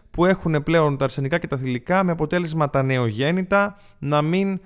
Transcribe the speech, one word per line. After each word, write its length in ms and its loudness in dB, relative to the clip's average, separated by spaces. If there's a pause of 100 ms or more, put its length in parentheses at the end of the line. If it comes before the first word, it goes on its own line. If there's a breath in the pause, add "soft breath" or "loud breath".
(120)
που 140 2
έχουνε 360 2
πλέον 360 2
τα 80 0
αρσενικά 320 -2
και 100 -6
τα 100 -4
θηλυκά, 460 -2
με 80 0
αποτέλεσμα 580 -2
τα 140 2
νεογέννητα 960 0 (220 soft breath)
να 220 0
μην 440 0